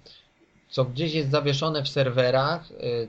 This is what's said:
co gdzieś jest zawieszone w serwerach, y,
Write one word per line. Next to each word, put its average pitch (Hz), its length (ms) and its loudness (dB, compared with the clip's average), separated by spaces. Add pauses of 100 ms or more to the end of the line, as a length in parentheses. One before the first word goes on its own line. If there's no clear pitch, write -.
(680)
co 131 160 0
gdzieś 147 280 -4
jest 143 180 0
zawieszone 143 520 0
w 139 40 -6
serwerach, 131 840 2
y, 117 380 -4